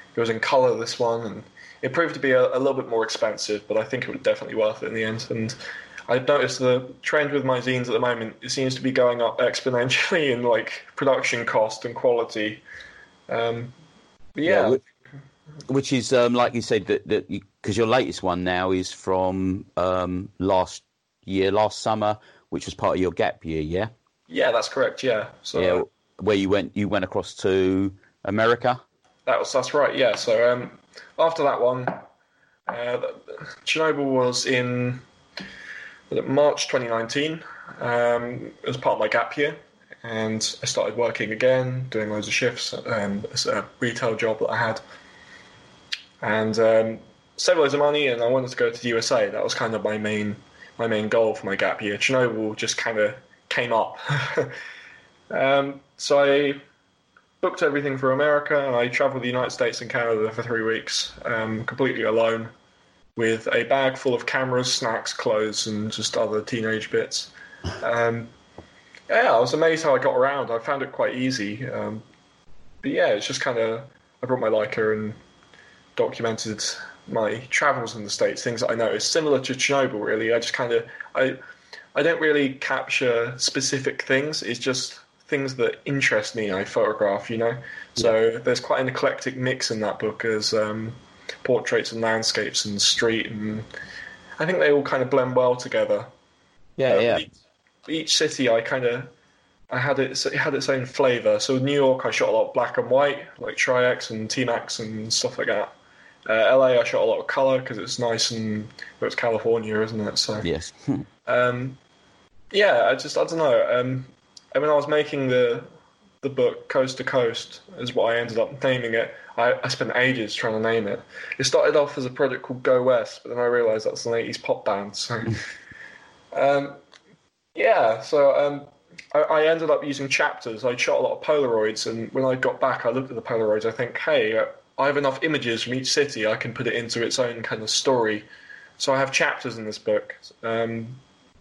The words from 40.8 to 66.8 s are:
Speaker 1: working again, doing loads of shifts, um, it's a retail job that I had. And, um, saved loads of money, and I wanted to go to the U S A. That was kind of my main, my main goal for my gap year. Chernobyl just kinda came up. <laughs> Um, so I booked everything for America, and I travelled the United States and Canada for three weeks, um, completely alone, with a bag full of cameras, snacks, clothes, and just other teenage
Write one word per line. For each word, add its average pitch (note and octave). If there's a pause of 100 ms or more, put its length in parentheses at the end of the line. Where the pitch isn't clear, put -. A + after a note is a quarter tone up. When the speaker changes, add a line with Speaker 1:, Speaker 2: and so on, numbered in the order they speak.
Speaker 1:
working A2+
again, B2+
doing G#2+
loads G#2+
of G#2+
shifts, A#2 (120)
um, G#2
it's -
a A2 (160)
retail A#2
job A2
that -
I A2
had. A2+ (1400)
And, A2
um, A2 (380)
saved F3+
loads C#3
of C#3+
money, D3
and A#2
I A#2
wanted B2+
to -
go A#2+
to A#2
the B2
U A2+
S A2+
A. A2+
That G#2+
was A2
kind A2+
of G2+
my G#2+
main, G#2 (420)
my A#2
main G#2+
goal A2
for -
my G2
gap F#2+
year. G2+
Chernobyl A2
just -
kinda G#2 (340)
came A#2+
up. - (380)
<laughs> C#3 (840)
Um, C#3 (160)
so C#3+
I C#3 (800)
booked F3+
everything C#3+
for C3
America, D3
and B2+
I A#2+
travelled C3
the B2
United B2
States A#2
and A#2+
Canada A2+
for A2+
three A2+
weeks, - (100)
um, A2
completely B2
alone, A2+ (680)
with A2+
a A#2+
bag C3
full B2+
of A#2+
cameras, B2+
snacks, -
clothes, G#2+
and G#2+
just A2
other G#2+
teenage A2